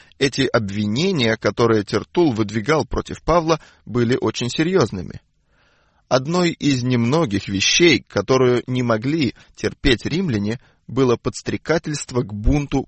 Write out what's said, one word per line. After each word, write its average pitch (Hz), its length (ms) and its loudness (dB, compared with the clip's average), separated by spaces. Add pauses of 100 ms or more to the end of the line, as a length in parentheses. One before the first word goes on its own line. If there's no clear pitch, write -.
(180)
эти 139 240 0
обвинения, 113 960 0
которые 113 460 2
Тертулл 127 480 0
выдвигал 110 540 -2
против - 360 -8
Павла, 160 400 0 (240)
были 120 340 0
очень - 300 -4
серьёзными. 156 720 -2 (840)
Одной 165 440 0
из 135 320 0
немногих 123 640 0
вещей, 117 600 2
которую 123 580 2
не 127 160 -4
могли 123 540 0 (200)
терпеть 107 500 0
римляне, 117 540 -4 (280)
было 120 300 2
подстрекательство 151 1040 -4
к 104 120 -8
бунту 135 540 0